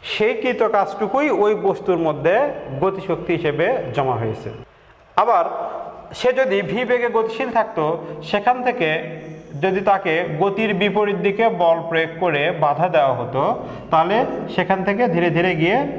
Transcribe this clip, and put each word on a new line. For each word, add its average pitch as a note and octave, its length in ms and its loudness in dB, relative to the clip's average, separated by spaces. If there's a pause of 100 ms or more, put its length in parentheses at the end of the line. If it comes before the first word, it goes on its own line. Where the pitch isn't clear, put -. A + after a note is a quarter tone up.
(140)
সেই A3+ 280 2
কৃত B3 200 0 (140)
কাজটুকুই A3 520 0 (160)
ওই G#3+ 100 4 (120)
বস্তুর F#3 420 0
মধ্যে D#3 280 2 (480)
গতিশক্তি F#3 540 -2
হিসেবে D#3 280 0 (300)
জমা C3 260 0
হয়েছে। G#2+ 280 -6 (680)
আবার G#3+ 280 4 (760)
সে B3 100 2 (100)
যদি B3+ 180 2 (120)
ভি G3+ 100 -2 (100)
বেগে A#3+ 280 2
গতিশীল A#3+ 400 -2
থাকতো, G#3+ 260 0 (460)
সেখান A#3+ 280 2 (100)
থেকে E3+ 220 0 (760)
যদি F#3+ 260 2
তাকে F#3+ 240 2 (280)
গতির G#3 300 2 (100)
বিপরীত G3+ 460 2
দিকে G3+ 180 2 (160)
বল E3 160 4 (120)
প্রয়োগ D#3+ 220 0 (120)
করে D3+ 180 2 (220)
বাধা D3 320 2
দেওয়া C#3 240 6
হতো, C3 240 -2 (480)
তাহলে E3+ 260 4 (380)
সেখান F#3+ 320 0
থেকে G3+ 160 2 (100)
ধীরে E3+ 240 2
ধীরে F3+ 140 2 (100)
গিয়ে F#3 160 4 (220)